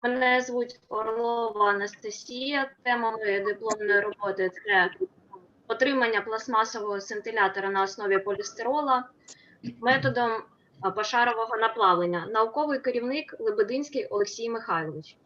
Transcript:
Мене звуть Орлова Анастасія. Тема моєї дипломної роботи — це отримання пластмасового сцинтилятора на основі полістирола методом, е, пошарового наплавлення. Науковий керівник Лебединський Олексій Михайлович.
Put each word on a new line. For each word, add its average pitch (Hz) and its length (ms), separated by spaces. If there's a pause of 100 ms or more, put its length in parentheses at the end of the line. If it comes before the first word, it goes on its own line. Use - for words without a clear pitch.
Мене 254 380
звуть 240 380 (100)
Орлова 220 800
Анастасія. 247 1000 (120)
Тема 240 280
моєї 208 280
дипломної 208 600
роботи — 196 500 (160)
це 185 240 (800)
отримання 233 540
пластмасового 220 800
сцинтилятора 196 680
на 196 140
основі 196 360
полістирола 247 920 (720)
методом, 247 500
е, - 600
пошарового 226 680
наплавлення. 180 760
Науковий 294 480
керівник 254 600
Лебединський 226 680
Олексій 208 420
Михайлович. 165 760